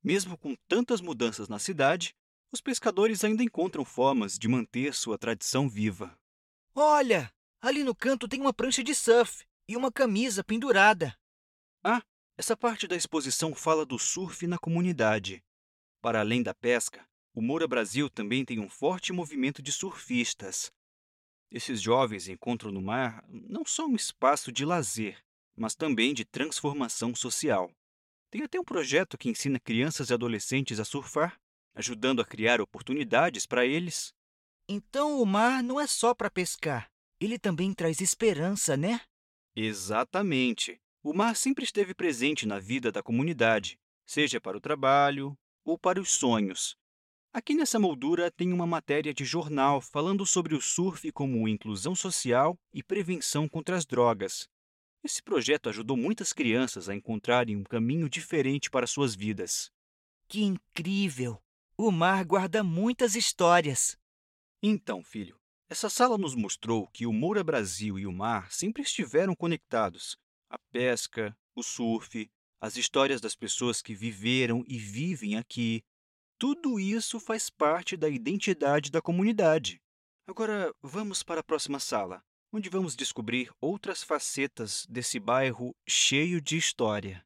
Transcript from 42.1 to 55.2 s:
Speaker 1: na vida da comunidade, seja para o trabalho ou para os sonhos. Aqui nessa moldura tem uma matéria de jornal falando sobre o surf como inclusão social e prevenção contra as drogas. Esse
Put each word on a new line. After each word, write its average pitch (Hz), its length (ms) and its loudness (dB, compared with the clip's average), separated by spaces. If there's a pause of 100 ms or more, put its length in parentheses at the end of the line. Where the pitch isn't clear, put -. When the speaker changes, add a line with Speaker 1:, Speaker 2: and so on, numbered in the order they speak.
Speaker 1:
na 101 120 -2
vida 117 320 -2
da 101 120 -4
comunidade, 117 760 2 (280)
seja 139 360 0
para 98 160 -6
o - 40 -10
trabalho 139 760 2 (260)
ou 165 140 0
para 185 240 2
os 180 100 -2
sonhos. 110 640 2 (560)
Aqui 269 220 -4
nessa 294 260 2
moldura 170 520 2
tem 180 200 -2
uma 175 140 0
matéria 151 480 0
de 143 100 -6
jornal 143 560 2
falando 185 460 -2
sobre 165 300 2
o 135 60 0
surf 170 500 -2
como 123 360 0
inclusão 107 460 -2
social 156 640 2 (160)
e 135 80 -8
prevenção 160 680 -2
contra 170 300 -4
as 170 80 -2
drogas. 113 640 2 (540)
Esse - 180 -6